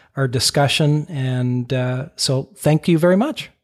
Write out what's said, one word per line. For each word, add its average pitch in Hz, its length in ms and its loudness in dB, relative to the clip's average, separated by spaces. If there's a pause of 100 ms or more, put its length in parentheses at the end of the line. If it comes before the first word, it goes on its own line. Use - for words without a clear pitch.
(140)
our 135 140 -2
discussion. 147 800 0
And, 127 640 -2
uh, 127 440 -4
so - 400 -2
thank 151 300 0
you 170 120 4
very 175 180 4
much. 277 340 -2 (140)